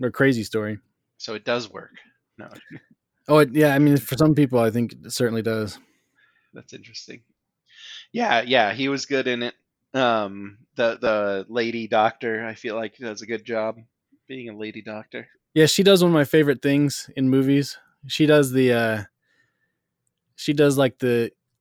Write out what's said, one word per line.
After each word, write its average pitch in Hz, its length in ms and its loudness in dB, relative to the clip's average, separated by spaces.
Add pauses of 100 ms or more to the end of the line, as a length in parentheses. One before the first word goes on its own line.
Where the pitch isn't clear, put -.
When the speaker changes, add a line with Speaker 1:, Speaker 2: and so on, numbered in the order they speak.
Speaker 1:
or 123 100 -4
crazy 131 320 0
story. 107 360 -6 (380)
Speaker 2:
So - 180 -12
it 107 100 -14
does 120 260 -4
work. 87 200 -20 (460)
No. - 120 -20 (800)
Speaker 1:
Oh, 147 120 6
it, 139 140 4
yeah. 147 220 4
I 143 40 4
mean, 143 180 6
for 131 200 -6
some 156 160 4
people, 131 260 2
I 113 120 2
think 117 220 -4
it - 180 -18
certainly 113 320 -2
does. 110 340 -4 (760)
Speaker 2:
That's - 200 -20
interesting. - 480 -20 (880)
Yeah, 208 300 0
yeah, 120 320 2
he 131 160 -4
was 139 160 -6
good 131 220 -2
in 120 160 -4
it. 120 100 -8 (400)
Um, 101 640 -2 (180)
the, 117 240 0
the 104 480 -2
lady 117 400 -6
doctor, 113 580 0
I 110 100 -12
feel 110 200 -10
like, 110 220 -10
does 113 240 -12
a 107 60 -16
good 107 180 -8
job 110 320 -6 (500)
being 131 220 -14
a 104 80 -16
lady 107 240 -12
doctor. 110 460 -16 (260)
Speaker 1:
Yeah, 156 140 6
she 196 160 0
does 190 200 6
one 175 80 4
of 165 40 4
my 143 100 4
favorite 143 380 2
things 143 520 0
in 135 140 0
movies. 135 480 0 (300)
She 156 180 0
does 147 260 4
the, 127 220 2
uh, 113 300 -2 (1300)
she - 180 -4
does, 143 240 4
like, 135 220 0
the 120 320 0 (300)